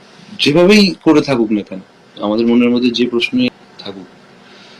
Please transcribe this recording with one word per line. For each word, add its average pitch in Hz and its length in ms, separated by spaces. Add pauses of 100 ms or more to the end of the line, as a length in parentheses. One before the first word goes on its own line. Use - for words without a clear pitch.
(380)
যেভাবেই 175 640
করে 147 180
থাকুক 117 320
না 101 100
কেন, 95 180 (420)
আমাদের 107 240
মনের 120 240
মধ্যে 123 200
যে 120 160
প্রশ্নই 120 420 (300)
থাকুক, 98 280 (720)